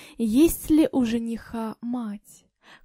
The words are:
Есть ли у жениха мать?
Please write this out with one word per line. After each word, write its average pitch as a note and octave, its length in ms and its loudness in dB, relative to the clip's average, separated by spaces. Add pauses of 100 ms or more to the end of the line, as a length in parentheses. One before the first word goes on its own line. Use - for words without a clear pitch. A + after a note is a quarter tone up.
(180)
Есть A#3 500 2
ли D#4 220 4
у C4 140 0
жениха A3+ 760 -6
мать? A#3 640 -10 (400)